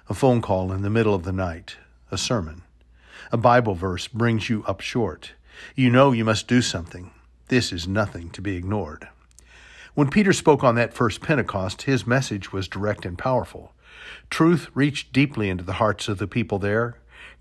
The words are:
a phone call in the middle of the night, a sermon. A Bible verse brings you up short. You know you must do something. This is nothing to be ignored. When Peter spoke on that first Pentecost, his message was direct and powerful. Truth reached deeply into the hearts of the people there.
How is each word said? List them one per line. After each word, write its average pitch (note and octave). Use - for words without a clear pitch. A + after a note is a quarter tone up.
a G#2+
phone B2
call F#2
in F#2+
the G2+
middle G#2+
of F2
the F#2+
night, F#2
a F2+
sermon. E2+
A A#2
Bible A#2
verse F2+
brings A2+
you A2
up -
short. -
You B2+
know C3+
you A2+
must A2
do A#2+
something. F2+
This B2+
is F2
nothing G2
to -
be F#2+
ignored. F2
When C#3+
Peter G3
spoke C#3+
on B2
that A#2
first -
Pentecost, G2+
his A#2+
message A#2
was F#2+
direct G2+
and F2
powerful. -
Truth E3
reached C3+
deeply C3
into F2+
the F#2+
hearts G#2
of G2+
the G#2
people G#2
there. G#2+